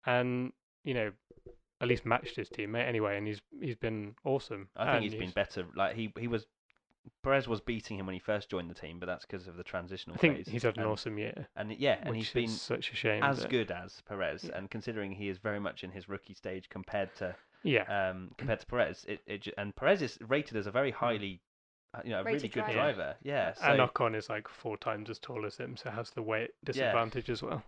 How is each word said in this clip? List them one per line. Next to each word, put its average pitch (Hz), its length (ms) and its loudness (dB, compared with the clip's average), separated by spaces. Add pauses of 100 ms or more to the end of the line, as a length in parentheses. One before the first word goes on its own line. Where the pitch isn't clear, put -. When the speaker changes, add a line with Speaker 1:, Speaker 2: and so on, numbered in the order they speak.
Speaker 1:
and, 123 460 4 (300)
you 135 120 -2
know, 107 180 0 (680)
at 123 80 2
least 123 180 4
matched 113 300 2
his 104 120 -4
teammate 113 380 0
anyway, 107 320 2
and 104 80 -2
he's, 104 160 -4 (180)
he's 123 160 -2
been 107 480 -4
awesome. 113 520 -2
Speaker 2:
I 110 80 -2
think 135 100 4
Speaker 1:
And 113 100 4
Speaker 2:
he's 107 100 0
been 110 80 -4
Speaker 1:
he's 92 120 -4
Speaker 2:
better. 95 400 0
Like, 95 220 2
he, 110 220 -4
he 117 100 -2
was, 113 180 0 (760)
Perez 135 240 4
was 113 140 0
beating 110 380 -4
him 95 80 -4
when 95 80 -4
he 90 40 -6
first 104 320 0
joined 87 200 -2
the 85 40 -10
team, 82 240 -10
but 90 80 -6
that's 90 200 -4
'cause 92 200 -8
of 87 100 -12
the 87 80 -8
transitional 92 500 -6
Speaker 1:
I - 40 -4
think 151 180 8
Speaker 2:
phase. - 120 -6
Speaker 1:
he's 117 140 -2
had 117 140 4
an 110 80 -2
Speaker 2:
And, 107 80 4
Speaker 1:
awesome 107 260 -2
year, 110 360 -4
Speaker 2:
and 107 180 -4
yeah, 127 280 4
and - 100 -4
Speaker 1:
which 110 80 0
Speaker 2:
he's 110 140 -4
been 123 120 4
Speaker 1:
is 110 180 -2
such - 300 -2
a - 40 -6
shame 110 260 2
Speaker 2:
as 139 200 4
Speaker 1:
that - 80 -2
Speaker 2:
good 113 200 2
as 90 320 -8
Perez, 90 420 -2
Speaker 1:
Yeah. 160 120 -6
Speaker 2:
and 98 140 -6
considering 107 420 -4
he 101 160 -4
is 92 100 -2
very 104 220 -2
much 98 240 -4
in 90 60 -8
his 92 180 -12
rookie 98 260 -8
stage 95 360 -8
compared 98 460 -2
to 90 200 -4 (260)
Speaker 1:
Yeah. 123 200 6 (280)
Speaker 2:
um, 92 280 -8
compared 120 220 2
to - 60 -16
Perez, 101 400 2
it, 104 200 -4
it 104 160 -6
ju-, 104 160 -6
and 101 180 -4
Perez 180 260 4
is - 200 -4
rated 127 340 0
as 104 100 0
a 101 40 -2
very 127 220 2
Speaker 1:
Mm. - 40 -6
Speaker 2:
highly, 101 460 0 (500)
uh, 120 120 -10
you 117 60 -4
know, 98 100 0
a 98 40 -4
Speaker 3:
Rated 143 180 0
Speaker 2:
really 110 60 -4
good 110 240 -2
Speaker 3:
driver. - 0 - (220)
Speaker 2:
driver. 80 280 -4
Yeah, 135 260 0
Speaker 1:
And 82 100 -4
Speaker 2:
so 139 280 8
Speaker 1:
Ocon 117 280 2
is, - 160 -2
like, 107 180 -4
four 110 300 -6
times 107 320 -4
as 107 80 -8
tall 113 280 -6
as 98 120 -6
him, 123 180 -6
so 120 140 -8
has 113 200 -6
the 117 120 -6
weight 110 280 0 (120)
Speaker 2:
Yeah. - 20 -20
Speaker 1:
disadvantage 120 680 2
as 117 120 -2
well. - 260 -4